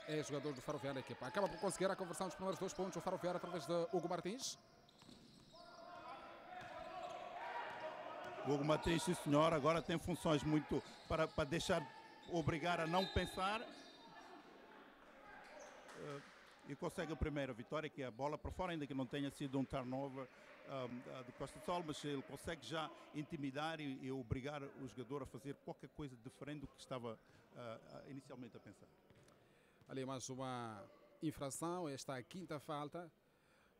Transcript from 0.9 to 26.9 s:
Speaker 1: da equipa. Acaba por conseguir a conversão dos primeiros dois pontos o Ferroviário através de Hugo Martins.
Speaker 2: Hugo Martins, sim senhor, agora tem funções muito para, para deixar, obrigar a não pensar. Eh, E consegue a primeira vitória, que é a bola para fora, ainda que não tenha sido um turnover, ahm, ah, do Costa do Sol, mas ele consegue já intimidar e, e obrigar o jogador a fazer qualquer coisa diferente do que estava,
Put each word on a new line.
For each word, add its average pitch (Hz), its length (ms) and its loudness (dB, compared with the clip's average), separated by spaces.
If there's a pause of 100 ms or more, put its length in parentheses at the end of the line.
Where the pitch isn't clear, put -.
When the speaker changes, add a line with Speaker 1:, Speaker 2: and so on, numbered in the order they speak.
Speaker 1:
da - 40 -4
equipa. - 200 -4
Acaba 190 240 4
por 165 100 -4
conseguir 190 300 4
a 190 60 2
conversão 180 320 -2
dos 170 80 -4
primeiros 190 240 0
dois 185 140 0
pontos 185 240 0
o 165 40 -2
Ferroviário 175 360 2
através 175 280 -2
de 170 80 2 (180)
Hugo 180 160 4
Martins. 180 520 0 (4000)
Speaker 2:
Hugo 139 160 4
Martins, 151 400 6
sim 180 120 4
senhor, 156 380 8
agora 156 280 8
tem 170 160 2
funções 156 460 4
muito 151 400 6 (260)
para, 160 180 6
para 156 180 4
deixar, 165 360 4 (480)
obrigar 170 500 4
a 165 60 4
não 180 220 6
pensar. 190 540 4 (2250)
Eh, 147 240 -6 (460)
E 143 80 -4
consegue 165 380 0
a - 20 -2
primeira 143 380 2
vitória, 147 360 -2
que 143 120 -8
é 131 60 -2
a 120 40 -4
bola 139 260 0
para 139 140 -6
fora, 180 200 -2
ainda 151 160 -2
que 143 60 -4
não 131 120 2
tenha 143 240 0
sido 139 300 0
um 135 40 6
turnover, 131 640 -2 (400)
ahm, 123 320 -2 (140)
ah, 131 100 -6
do 131 100 -12
Costa 143 260 -6
do - 60 -10
Sol, 175 200 2
mas 151 180 -4
ele 143 200 0
consegue 139 420 -6
já 151 240 -2 (240)
intimidar 147 640 -2
e, 139 240 -2
e 131 80 -2
obrigar 135 520 -2
o 139 240 -8
jogador 127 360 -6
a - 40 -6
fazer 131 360 -8
qualquer 156 260 -10
coisa 139 340 -10
diferente 139 380 -8
do 131 60 -8
que - 120 -14
estava, 117 400 -4 (360)